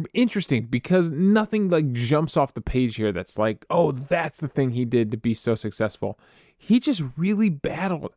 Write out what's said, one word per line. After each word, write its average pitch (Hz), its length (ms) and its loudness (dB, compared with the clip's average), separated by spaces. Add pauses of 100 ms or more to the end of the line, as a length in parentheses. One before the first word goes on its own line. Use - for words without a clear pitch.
(140)
interesting 180 540 0
because 165 420 2
nothing, 202 580 2
like, 156 240 2
jumps 135 460 0
off 143 160 0
the 113 80 -10
page 127 340 0
here 107 160 0
that's 92 260 -6
like, 107 320 -2
"Oh, 165 220 2
that's 147 480 -4
the 151 80 -6
thing 131 240 0
he 123 140 0
did 113 260 2
to 117 60 -6
be 117 160 0
so 113 220 -2
successful." 104 640 -4 (400)
He 233 220 4
just 214 240 -2 (140)
really 202 320 2
battled 160 680 -4